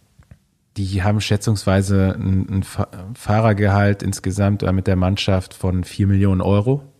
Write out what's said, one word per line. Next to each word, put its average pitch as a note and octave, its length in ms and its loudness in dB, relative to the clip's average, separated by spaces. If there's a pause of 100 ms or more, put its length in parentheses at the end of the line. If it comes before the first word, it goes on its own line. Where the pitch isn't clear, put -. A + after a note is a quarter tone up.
(760)
die G2 260 -4
haben G#2 180 2
schätzungsweise G2 960 2
ein, F#2+ 320 0
ein G2 140 -2
Fa-, - 240 -6 (280)
Fahrergehalt G2+ 920 2
insgesamt, G2 580 -2
äh, G2 100 0
mit F#2+ 140 0
der G2 100 2
Mannschaft F#2+ 580 0
von F#2 280 -2
vier G2+ 240 -2
Millionen G2 340 2
Euro. G#2 420 0 (180)